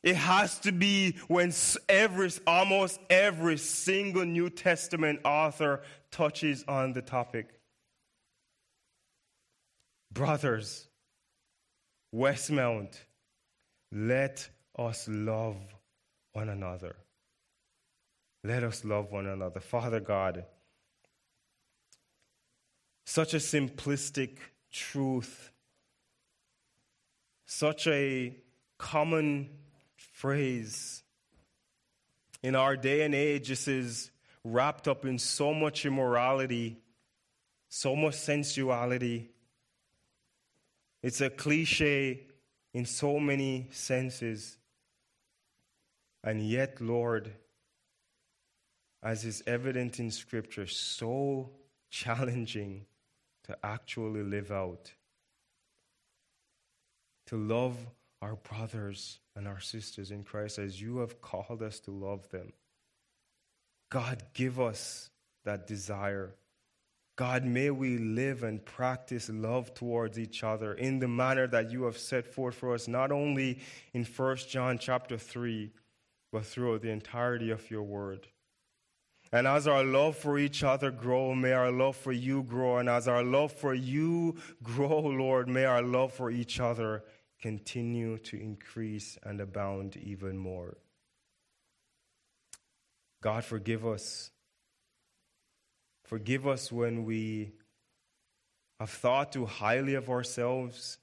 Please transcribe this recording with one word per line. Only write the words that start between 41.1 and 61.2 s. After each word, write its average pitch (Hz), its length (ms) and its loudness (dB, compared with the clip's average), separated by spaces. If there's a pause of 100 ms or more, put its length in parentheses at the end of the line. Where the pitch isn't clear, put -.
a 135 100 2
cliche 143 960 2 (460)
in 123 120 -2
so 143 360 0
many 135 500 0
senses. 123 840 -4 (1700)
And 110 180 0
yet, 120 380 0
Lord, 117 500 0 (1700)
as 110 200 -2
is 110 220 -6
evident 123 540 -2
in 113 100 -4
Scripture, 107 560 -8
so 131 840 -4 (380)
challenging 117 960 -4 (580)
to - 180 -10
actually 107 600 -6
live 101 260 -4
out. 92 440 -6 (2250)
To 117 100 -8
love 117 400 0 (440)
our 107 140 -8
brothers 107 840 -10 (160)
and 101 100 -8
our 95 140 -10
sisters 101 500 -12
in 104 140 -12
Christ 104 340 -8
as 98 220 -8
you 120 180 -6
have 120 220 -6